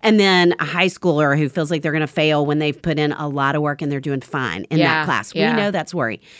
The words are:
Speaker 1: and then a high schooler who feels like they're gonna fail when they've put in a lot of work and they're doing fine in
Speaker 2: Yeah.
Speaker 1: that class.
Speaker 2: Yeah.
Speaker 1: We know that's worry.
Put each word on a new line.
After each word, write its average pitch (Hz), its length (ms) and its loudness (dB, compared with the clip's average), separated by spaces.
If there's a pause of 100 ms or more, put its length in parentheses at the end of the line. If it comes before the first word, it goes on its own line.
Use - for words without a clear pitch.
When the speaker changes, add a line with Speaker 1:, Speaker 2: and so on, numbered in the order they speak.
Speaker 1:
and 214 160 4
then 180 400 4
a 165 60 -4
high 175 240 0
schooler 151 500 2
who 151 100 2
feels 151 220 -4
like 160 120 -2
they're 156 100 -2
gonna 151 160 -2
fail 151 360 2
when 147 140 0
they've 151 220 -2
put 156 180 -2
in 147 140 0
a 147 160 -8
lot 139 260 0
of 151 80 0
work 147 200 -4
and 147 100 -4
they're 139 80 -4
doing 139 200 -4
fine 117 440 -6
in 156 140 -2
Speaker 2:
Yeah. 170 100 4
Speaker 1:
that 156 160 0
class. 127 280 -4
Speaker 2:
Yeah. 156 220 0
Speaker 1:
We 156 80 0
know 202 80 -2
that's 175 240 -6
worry. 120 260 -4 (200)